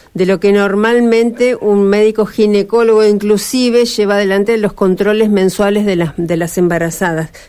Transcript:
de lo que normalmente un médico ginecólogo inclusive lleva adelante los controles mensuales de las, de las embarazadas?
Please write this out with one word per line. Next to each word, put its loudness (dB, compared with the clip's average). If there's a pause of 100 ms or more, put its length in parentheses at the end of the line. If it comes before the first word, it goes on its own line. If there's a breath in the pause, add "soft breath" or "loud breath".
(140 loud breath)
de -2
lo 0
que 2
normalmente 0
un 0
médico 2
ginecólogo 2
inclusive 0
lleva -2
adelante 0
los -2
controles 0
mensuales 0
de -2
las, -4
de -4
las -4
embarazadas? -2 (180 loud breath)